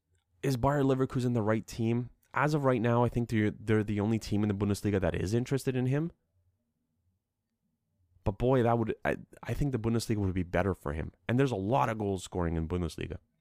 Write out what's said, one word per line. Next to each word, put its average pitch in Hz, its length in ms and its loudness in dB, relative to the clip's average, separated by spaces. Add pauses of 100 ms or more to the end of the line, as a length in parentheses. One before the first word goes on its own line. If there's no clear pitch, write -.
(420)
Is 135 140 -2
Bayer 139 260 2
Leverkusen 131 520 2
the 117 80 2
right 110 240 0
team? 117 420 -2 (240)
As 143 220 0
of 147 100 0
right 127 160 4
now, 120 240 4
I 117 60 2
think 120 180 -2
they're, 107 220 2
they're 107 340 0
the 104 160 -2
only 110 180 2
team 104 240 -2
in 107 60 2
the 101 60 0
Bundesliga 101 460 0
that 90 140 0
is 90 200 -2
interested 127 420 -2
in 127 100 0
him. 147 260 -2 (2000)
But 104 140 -2
boy, 127 240 4
that 117 160 4
would, 113 160 0 (100)
I, 71 120 0 (260)
I - 100 -6
think 139 200 0
the 127 60 0
Bundesliga 113 400 0
would 98 160 0
be 92 80 0
better 90 320 0
for 71 180 -6
him. 78 200 -6 (160)
And 120 100 2
there's 139 120 2
a 117 60 -4
lot 120 320 0
of 113 100 -4
goals 98 240 -2
scoring 85 340 -2
in 82 120 -2
Bundesliga. 82 480 -4 (240)